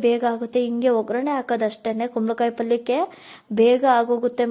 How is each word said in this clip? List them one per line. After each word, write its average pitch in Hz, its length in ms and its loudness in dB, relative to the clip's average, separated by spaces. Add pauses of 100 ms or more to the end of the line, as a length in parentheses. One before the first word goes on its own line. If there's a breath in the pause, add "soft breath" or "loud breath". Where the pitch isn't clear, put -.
ಬೇಗ 233 180 2 (100)
ಆಗುತ್ತೆ, 233 340 -2
ಹಿಂಗೆ 240 220 0 (100)
ಒಗ್ಗರಣೆ 254 360 -2
ಹಾಕೋದಷ್ಟೇನೆ. 226 800 -4
ಕುಂಬಳಕಾಯಿ 233 460 -2
ಪಲ್ಯಕ್ಕೆ 240 380 0 (540 loud breath)
ಬೇಗ 240 320 4 (140)
ಆಗೋಗುತ್ತೆ 240 520 0